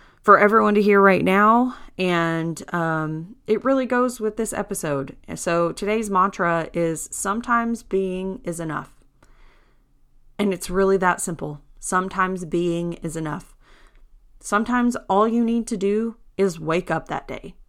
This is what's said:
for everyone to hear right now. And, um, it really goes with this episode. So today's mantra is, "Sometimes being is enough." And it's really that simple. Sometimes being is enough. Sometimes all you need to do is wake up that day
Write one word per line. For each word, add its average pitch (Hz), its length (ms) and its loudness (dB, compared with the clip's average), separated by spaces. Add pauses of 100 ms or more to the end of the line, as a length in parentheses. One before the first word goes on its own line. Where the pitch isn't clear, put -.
(220)
for 202 160 8
everyone 208 380 4
to 214 60 4
hear 202 180 6
right 196 240 6
now. 214 540 4 (200)
And, 165 640 -2 (120)
um, 160 640 -4 (100)
it - 160 0
really 262 220 2
goes 247 340 0
with 214 160 -4
this 220 160 -4
episode. 160 640 -4 (200)
So 170 360 0
today's 208 380 -2
mantra 185 640 0
is, 165 380 -2
"Sometimes 233 720 -2
being 190 600 -4
is 170 160 -8
enough." 151 440 -10 (1300)
And 202 160 0
it's - 160 -10
really 190 280 2
that 180 240 2
simple. 151 400 -8 (180)
Sometimes 185 640 -2
being 170 480 -2
is 160 220 -8
enough. 160 400 -8 (840)
Sometimes 240 560 0 (120)
all 202 200 4
you 233 160 2
need 233 240 0
to 226 100 -4
do 214 400 -2 (180)
is 185 240 0
wake 160 300 -2
up 160 180 -4
that - 200 -8
day - 280 -14 (140)